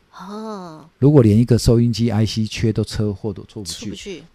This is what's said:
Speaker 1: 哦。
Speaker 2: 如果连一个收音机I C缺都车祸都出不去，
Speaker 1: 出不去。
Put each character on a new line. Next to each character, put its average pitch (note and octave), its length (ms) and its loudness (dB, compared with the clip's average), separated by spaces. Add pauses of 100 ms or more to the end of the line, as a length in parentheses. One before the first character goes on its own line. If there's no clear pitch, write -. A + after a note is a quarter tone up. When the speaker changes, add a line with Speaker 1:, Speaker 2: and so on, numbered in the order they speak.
(180)
Speaker 1:
哦。 F#3+ 680 -14 (140)
Speaker 2:
如 C3+ 140 6
果 C#3+ 100 8
连 G#2+ 140 6
一 A#2+ 80 4
个 A#2 140 2
收 A#2 220 4
音 A#2+ 120 2
机 A2+ 180 -2
I G#2+ 140 0
C A2 220 -4
缺 A2 260 -2
都 G#2+ 100 -2
车 G#2 300 -4
祸 G2+ 200 -8
都 G#2+ 120 -14
出 G#2+ 180 -16
不 F#2+ 60 -12
去， - 160 -14
Speaker 1:
出 G#3 60 -10
不 G3+ 40 -12
去。 F#3+ 280 -16 (120)